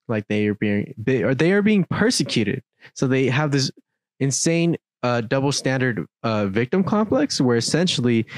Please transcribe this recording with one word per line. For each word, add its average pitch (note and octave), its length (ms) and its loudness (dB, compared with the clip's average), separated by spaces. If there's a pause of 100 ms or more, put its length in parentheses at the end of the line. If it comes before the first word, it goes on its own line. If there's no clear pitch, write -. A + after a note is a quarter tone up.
like A2 180 -4
they G#2 200 0
are G#2 60 2
being, G#2 440 -2
they A#2 260 0
are, B2 100 2
they D#3+ 200 2
are G#3 80 2
being G3+ 240 2
persecuted. B2+ 760 -2 (320)
So C#3+ 120 -2
they C3 200 2
have C#3 240 0
this C#3 200 0 (480)
insane, E3 580 0 (260)
uh, B2 180 0
double C3+ 320 0
standard, B2+ 520 -2 (180)
uh, G#2+ 240 0
victim B2 360 0
complex A3 560 0
where B2 160 2
essentially A#2+ 680 0 (120)